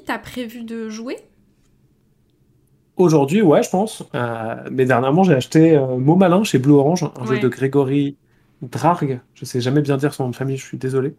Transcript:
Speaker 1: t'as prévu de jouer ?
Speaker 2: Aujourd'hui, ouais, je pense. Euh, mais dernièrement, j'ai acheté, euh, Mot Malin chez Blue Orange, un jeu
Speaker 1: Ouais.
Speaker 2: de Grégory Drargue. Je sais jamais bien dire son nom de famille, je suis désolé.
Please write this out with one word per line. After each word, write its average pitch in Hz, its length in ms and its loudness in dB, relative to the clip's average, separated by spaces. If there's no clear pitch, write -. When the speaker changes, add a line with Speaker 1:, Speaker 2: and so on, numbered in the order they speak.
Speaker 1:
t'as 240 120 -6
prévu 233 460 -12
de 226 260 -12
jouer ? 226 280 -12
Speaker 2:
Aujourd'hui, 160 440 4
ouais, 180 220 6
je 160 60 -6
pense. 202 340 -4
Euh, 117 420 -6
mais 131 140 0
dernièrement, 131 380 2
j'ai 185 100 4
acheté, 160 420 4
euh, 131 220 0
Mot 139 180 2
Malin 185 280 4
chez 143 160 0
Blue 139 140 4
Orange, 147 300 2
un 127 220 -8
jeu 120 100 -2
Speaker 1:
Ouais. 123 40 -2
Speaker 2:
de 131 80 0
Grégory 139 720 -2
Drargue. 135 600 -2
Je - 100 -16
sais 127 160 -6
jamais 127 200 0
bien 143 140 -2
dire 147 180 -2
son 139 120 -6
nom 123 60 -4
de 117 40 -8
famille, 135 220 -6
je - 80 -14
suis - 120 -14
désolé. 131 420 -4